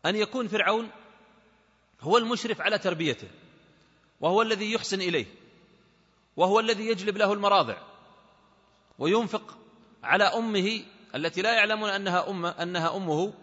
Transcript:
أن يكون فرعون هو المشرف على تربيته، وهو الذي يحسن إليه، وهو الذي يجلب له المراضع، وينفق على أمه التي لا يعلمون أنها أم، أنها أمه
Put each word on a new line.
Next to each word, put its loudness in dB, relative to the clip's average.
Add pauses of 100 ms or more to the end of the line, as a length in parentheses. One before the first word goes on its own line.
أن 0
يكون -2
فرعون 0 (1120)
هو 4
المشرف 0
على 2
تربيته، -2 (920)
وهو 4
الذي 0
يحسن -2
إليه، -2 (1080)
وهو 4
الذي 0
يجلب -2
له 2
المراضع، 2 (1200)
وينفق 0 (460)
على 4
أمه 0 (320)
التي -4
لا 2
يعلمون 0
أنها -2
أم، -6
أنها -4
أمه -2